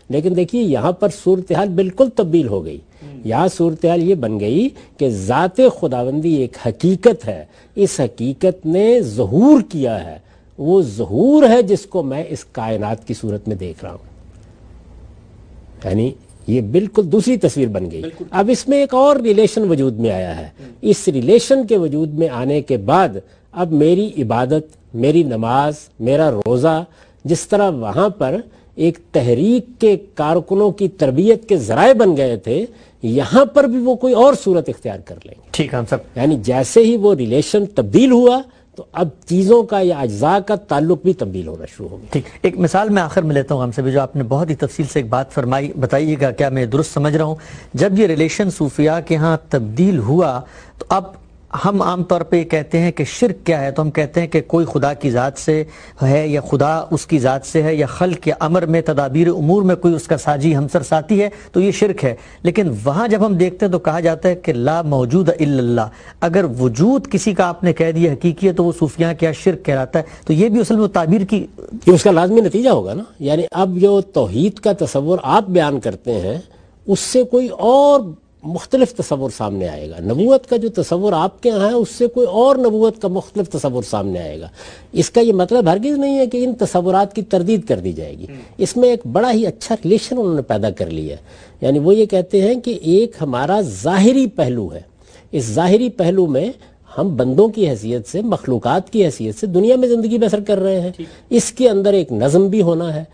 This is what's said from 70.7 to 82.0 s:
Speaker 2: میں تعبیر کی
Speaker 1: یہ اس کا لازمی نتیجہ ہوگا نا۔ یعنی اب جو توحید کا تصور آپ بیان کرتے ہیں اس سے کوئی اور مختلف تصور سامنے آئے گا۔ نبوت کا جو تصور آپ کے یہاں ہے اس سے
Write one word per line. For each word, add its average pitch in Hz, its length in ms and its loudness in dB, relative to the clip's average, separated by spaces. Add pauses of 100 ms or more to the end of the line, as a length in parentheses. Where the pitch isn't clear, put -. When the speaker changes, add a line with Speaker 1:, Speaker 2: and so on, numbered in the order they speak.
Speaker 2:
میں 214 120 2
تعبیر 185 320 2
کی 196 260 -2 (400)
Speaker 1:
یہ 175 60 10
اس 175 100 4
کا 202 80 6
لازمی 185 300 4
نتیجہ 220 280 2
ہوگا 110 260 2
نا۔ 202 100 -8 (140)
یعنی 156 320 0
اب 180 300 -2
جو 202 200 4
توحید 143 540 -2
کا 208 240 0
تصور 151 440 -2
آپ 180 260 2
بیان 147 320 2
کرتے 107 400 -4
ہیں 104 180 -4 (480)
اس 196 140 0
سے - 220 2
کوئی 247 260 0
اور 277 520 4 (420)
مختلف 180 520 -4
تصور 135 360 -6
سامنے 101 380 -6
آئے 76 220 -12
گا۔ 80 100 -14
نبوت 196 460 2
کا 240 100 -2
جو 226 120 -4
تصور 185 440 -2
آپ 170 300 -2
کے 240 60 0
یہاں 208 200 0
ہے 233 40 0
اس 233 160 0
سے - 180 0